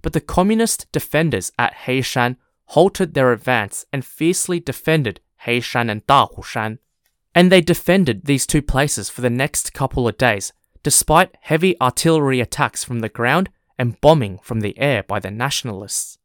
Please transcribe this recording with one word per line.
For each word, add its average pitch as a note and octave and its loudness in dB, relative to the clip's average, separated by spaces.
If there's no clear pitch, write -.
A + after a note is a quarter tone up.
But D#3+ -6
the D#3 2
communist A3 0
defenders D3 -2
at - 0
Heishan B2+ 0
halted F3 2
their C3 2
advance A2+ -2
and C3+ -4
fiercely F3 -2
defended C#3+ -2
Heishan A#2+ -2
and G#2+ -6
Dahushan. A2+ 0
And F3+ 6
they F#3 8
defended E3 0
these C#3 0
two D3 2
places C3 -2
for - -12
the B2 0
next B2+ -2
couple C3 -2
of G#2+ -4
days, A2 0
despite D#3 2
heavy E3 0
artillery C3+ 2
attacks A#2+ -4
from A#2+ -6
the A2 -4
ground D3 0
and A#2+ -2
bombing B2+ 4
from A2+ -4
the G#2 -4
air B2+ 0
by G2+ -4
the F#2 -8
nationalists. G#2+ -6